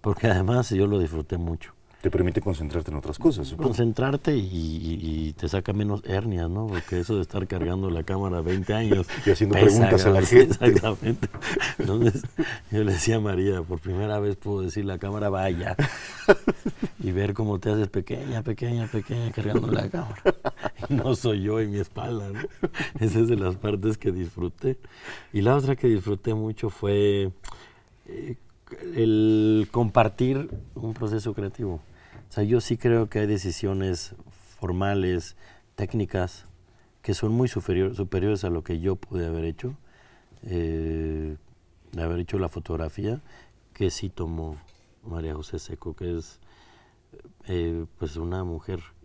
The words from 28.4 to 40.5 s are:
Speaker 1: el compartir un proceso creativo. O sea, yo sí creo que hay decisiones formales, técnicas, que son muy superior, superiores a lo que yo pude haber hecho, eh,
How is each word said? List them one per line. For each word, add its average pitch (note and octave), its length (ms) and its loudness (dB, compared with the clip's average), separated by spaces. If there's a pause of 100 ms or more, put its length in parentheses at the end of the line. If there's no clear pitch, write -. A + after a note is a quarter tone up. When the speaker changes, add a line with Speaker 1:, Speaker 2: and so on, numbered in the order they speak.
Speaker 1:
el A2 760 6
compartir B2 800 2 (240)
un A2+ 220 -6
proceso G#2+ 400 -2
creativo. G2 440 -6 (500)
O - 40 -20
sea, G#2 120 2
yo A2+ 160 4
sí A#2+ 160 -2
creo A#2 320 4
que G#2+ 100 0
hay G#2 80 2
decisiones F#2+ 880 -2 (420)
formales, F#2 800 0 (400)
técnicas, F#2+ 720 -2 (560)
que G#2+ 120 -2
son A2 200 0
muy B2 160 2
superior, F#2+ 440 0
superiores G2 520 -2
a F#2 40 -2
lo E2 140 -2
que E2+ 160 -4
yo F#2 160 0
pude F2 320 -6
haber E2 160 -4
hecho, E2 300 -6 (720)
eh, D#2+ 920 -4 (560)